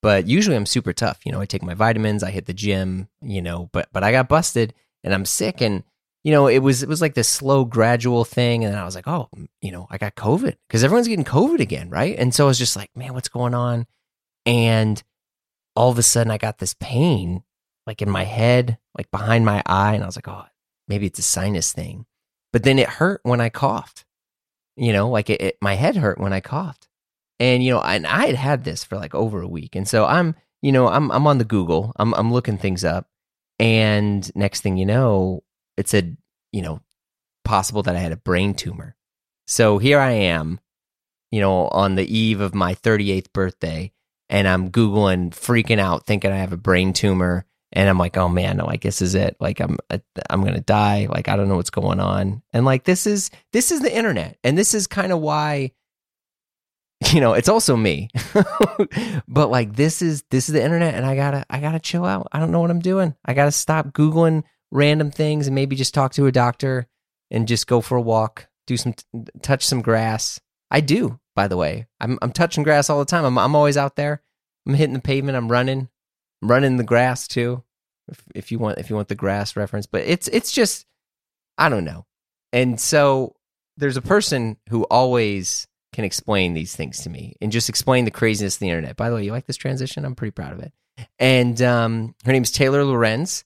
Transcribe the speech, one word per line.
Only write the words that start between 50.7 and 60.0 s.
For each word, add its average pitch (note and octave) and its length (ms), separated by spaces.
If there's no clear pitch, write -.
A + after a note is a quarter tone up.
Like, - 180
I G2 80
don't G2 140
know G2 80
what's F2 140
going F#2+ 280
on." F#2+ 420
And, A#2 100
like, C3 220
this F#3 200
is, G#3 260
this B3 180
is D#4+ 120
the D4 120
internet. F#3 520
And C#3 120
this - 160
is G#3 140
kinda F#3 300
why, D3+ 540
you D#3+ 80
know, A#2 140
it's A#2 160
also G#3+ 260
me, G2+ 360
<laughs> - 960
but, B2+ 220
like, A2+ 260
this D3+ 260